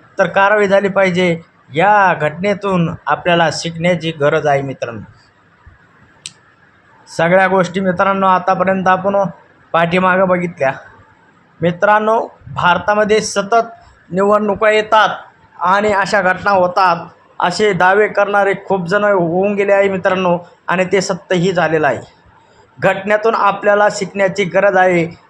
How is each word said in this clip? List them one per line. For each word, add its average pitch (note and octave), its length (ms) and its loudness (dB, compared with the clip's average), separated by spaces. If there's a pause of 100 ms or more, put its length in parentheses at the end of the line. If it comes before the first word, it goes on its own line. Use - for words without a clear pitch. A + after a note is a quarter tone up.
(180)
तर F#3+ 80 2
कारवाई G3+ 400 2
झाली G3 220 2
पाहिजे. F#3 520 0 (340)
या F#3+ 400 2
घटनेतून E3+ 800 -2 (120)
आपल्याला E3 460 0
शिकण्याची E3 580 -4
गरज D3 360 -2
आहे, C#3 160 0
मित्रांनो. A#2+ 380 -10 (2250)
सगळ्या F3+ 300 2
गोष्टी, F#3 340 0
मित्रांनो, G3 460 0
आतापर्यंत F#3 600 0
आपण F#3 280 0 (560)
पाठीमागं F3+ 560 2
बघितल्या. F3 440 -2 (880)
मित्रांनो, G#3 680 0 (180)
भारतामध्ये G#3 760 0
सतत G#3 460 -2 (440)
निवडणुका G3+ 600 0
येतात G#3+ 380 2 (520)
आणि G3+ 320 2
अशा G3 300 0
घटना F3+ 280 0
होतात, F3+ 460 2 (440)
असे G3+ 320 0
दावे F#3+ 360 2
करणारे G3 460 0 (120)
खूप F#3+ 200 -2
जण G3+ 180 0
होऊन F#3+ 500 0
गेले G3 180 0
आहे, G3 160 2
मित्रांनो, F#3 500 0 (300)
आणि F3+ 240 0
ते G3 80 2
सत्यही F3+ 520 -2
झालेलं D#3+ 340 0
आहे. A#2+ 140 -2 (800)
घटनेतून G3+ 560 0
आपल्याला G3+ 560 2
शिकण्याची G3 540 -4
गरज F#3+ 320 0
आहे. F3+ 420 0 (120)